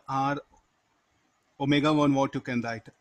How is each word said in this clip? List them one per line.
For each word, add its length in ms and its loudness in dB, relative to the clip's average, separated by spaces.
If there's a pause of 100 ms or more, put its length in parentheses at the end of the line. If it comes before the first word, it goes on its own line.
R 300 -2 (1200)
omega 320 2
one, 220 4
what 220 0
you 40 -6
can 220 -4
write? 260 -8 (140)